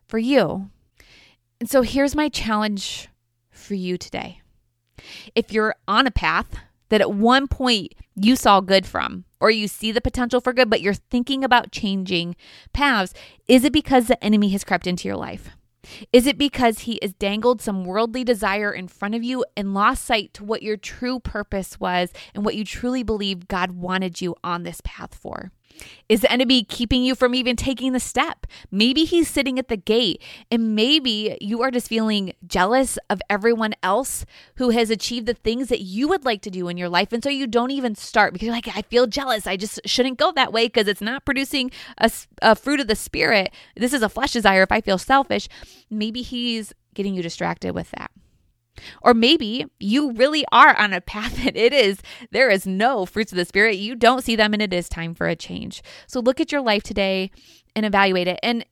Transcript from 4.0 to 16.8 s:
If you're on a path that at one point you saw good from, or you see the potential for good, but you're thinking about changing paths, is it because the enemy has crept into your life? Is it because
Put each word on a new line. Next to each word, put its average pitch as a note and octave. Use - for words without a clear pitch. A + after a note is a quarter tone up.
If -
you're G#3+
on A3+
a B3
path E3+
that G#3+
at -
one B3
point A#3+
you G#3
saw G3+
good F#3+
from, E2+
or G#3+
you G#3+
see A3
the F#3+
potential B3
for B3+
good, A#3+
but A3
you're G3
thinking C4
about A#3+
changing F#3
paths, A#3+
is B3
it B3+
because C4+
the -
enemy G#3
has G3
crept -
into F3+
your G3
life? -
Is A#3+
it B3
because B3